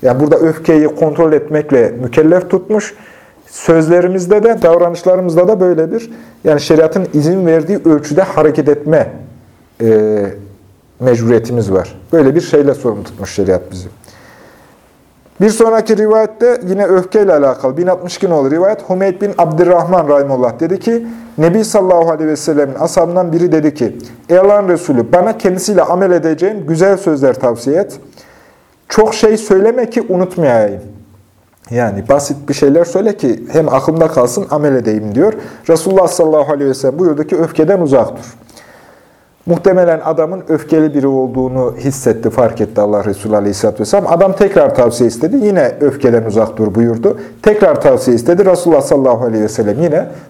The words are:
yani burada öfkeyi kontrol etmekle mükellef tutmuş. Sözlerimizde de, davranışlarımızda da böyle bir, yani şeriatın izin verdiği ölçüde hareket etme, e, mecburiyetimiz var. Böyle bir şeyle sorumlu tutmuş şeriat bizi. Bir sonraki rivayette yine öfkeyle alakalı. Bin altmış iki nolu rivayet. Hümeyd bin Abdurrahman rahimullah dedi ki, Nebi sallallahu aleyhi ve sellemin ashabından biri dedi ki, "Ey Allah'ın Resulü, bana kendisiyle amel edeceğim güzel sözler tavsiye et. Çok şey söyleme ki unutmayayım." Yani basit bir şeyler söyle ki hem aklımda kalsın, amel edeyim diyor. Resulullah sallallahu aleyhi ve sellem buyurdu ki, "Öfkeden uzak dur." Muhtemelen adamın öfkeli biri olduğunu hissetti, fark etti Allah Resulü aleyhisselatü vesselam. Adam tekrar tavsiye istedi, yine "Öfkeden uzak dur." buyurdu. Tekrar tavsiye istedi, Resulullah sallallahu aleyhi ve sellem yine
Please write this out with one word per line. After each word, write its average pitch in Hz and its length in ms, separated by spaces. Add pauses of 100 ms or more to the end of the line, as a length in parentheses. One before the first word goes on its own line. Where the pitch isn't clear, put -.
yani 127 180
burada 147 160
öfkeyi 156 520
kontrol 156 460
etmekle 143 680
mükellef 160 480
tutmuş. 202 460 (520)
Sözlerimizde 175 960
de, 226 180
davranışlarımızda 175 880
da 214 120
böyle 170 320
bir, - 200 (320)
yani 196 180
şeriatın 160 520
izin 170 320
verdiği 165 400
ölçüde 151 360
hareket 151 480
etme, 147 420 (720)
e, 107 440 (720)
mecburiyetimiz 117 720
var. 90 280 (140)
Böyle 143 220
bir 170 60
şeyle 143 320
sorumlu 104 300
tutmuş - 300
şeriat 92 280 (100)
bizi. 92 160 (1500)
Bir 214 80
sonraki 220 480
rivayette 220 680
yine 190 180
öfkeyle 185 480
alakalı. 139 440
Bin 175 100
altmış 180 300
iki 190 120
nolu 143 220
rivayet. 190 380
Hümeyd 190 320
bin 202 160
Abdurrahman 170 680
rahimullah 131 520
dedi 165 200
ki, 233 280 (300)
Nebi 170 280
sallallahu 180 460
aleyhi 156 180
ve 151 60
sellemin 143 400
ashabından 170 560
biri 170 200
dedi 156 220
ki, 156 240 (320)
"Ey 175 80
Allah'ın 196 320
Resulü, 143 440
bana 208 240
kendisiyle 185 440
amel 180 300
edeceğim 170 560
güzel 180 300
sözler 143 360
tavsiye 127 480
et. - 180 (920)
Çok 220 240
şey 220 240
söyleme 226 520
ki 226 200
unutmayayım." 180 720 (880)
Yani 113 400
basit 143 400
bir 139 40
şeyler 151 320
söyle 196 320
ki 117 340
hem 156 180
aklımda 156 380
kalsın, 123 420
amel 147 260
edeyim 107 400
diyor. 190 180 (360)
Resulullah 175 380
sallallahu 156 440
aleyhi 143 180
ve 131 40
sellem 135 260
buyurdu 156 240
ki, 170 140
"Öfkeden 165 440
uzak 131 280
dur." - 260 (1080)
Muhtemelen 170 600
adamın 160 440
öfkeli 156 440
biri 139 140
olduğunu 131 680
hissetti, 117 520
fark 113 320
etti 104 200
Allah 104 240
Resulü 104 300
aleyhisselatü 101 440
vesselam. 185 280
Adam 185 280
tekrar 175 400
tavsiye 120 320
istedi, 165 300
yine 190 340 (100)
"Öfkeden 117 440
uzak 107 320
dur." 107 180
buyurdu. 117 420 (260)
Tekrar 202 380
tavsiye 127 340
istedi, 170 300
Resulullah 170 360
sallallahu 131 440
aleyhi 110 180
ve 107 60
sellem 107 320
yine 170 260 (220)